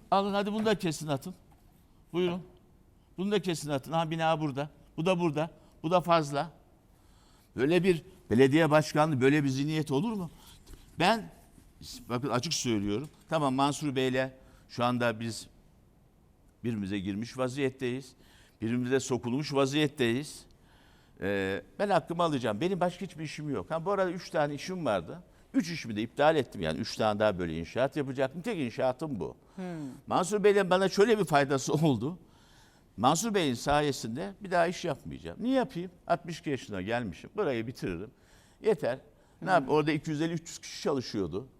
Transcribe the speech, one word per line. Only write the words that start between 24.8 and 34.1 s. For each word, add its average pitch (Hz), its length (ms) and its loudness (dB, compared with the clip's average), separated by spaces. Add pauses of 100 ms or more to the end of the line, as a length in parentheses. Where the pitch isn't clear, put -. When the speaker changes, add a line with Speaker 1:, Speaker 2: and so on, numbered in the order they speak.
Speaker 1:
vardı. 107 380 -2 (300)
Üç 185 180 0
işimi 117 240 -8
de 104 60 0
iptal 147 340 4
ettim. 123 260 -2
Yani 80 180 0
üç - 160 -6
tane 107 240 2
daha 104 200 4
böyle 82 200 -2
inşaat 117 380 -2
yapacaktım. 135 440 -4
Tek 214 180 -4
inşaatım 127 600 -2
bu. 65 160 -8 (200)
Speaker 2:
Hmm. 190 80 -10 (440)
Speaker 1:
Mansur 180 360 0
Bey'le 196 260 6
bana 185 200 4
şöyle 214 300 4
bir 185 60 0
faydası 143 480 2
<laughs> 156 140 4
oldu. 135 300 0 (800)
Mansur 165 360 4
Bey'in 160 200 2
sayesinde 143 880 -2